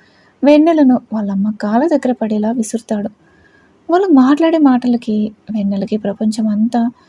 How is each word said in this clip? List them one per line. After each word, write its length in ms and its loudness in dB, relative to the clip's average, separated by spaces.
వెన్నెలను 580 4
వాళ్ళమ్మ 380 -4
కాళ్ళ 360 -2
దగ్గర 240 0
పడేలా 400 -2
విసురుతాడు. 580 -6
వాళ్ళు 180 2
మాట్లాడే 500 4
మాటలకి 760 0
వెన్నెలకి 460 -4
ప్రపంచం 500 -4
అంతా 440 -2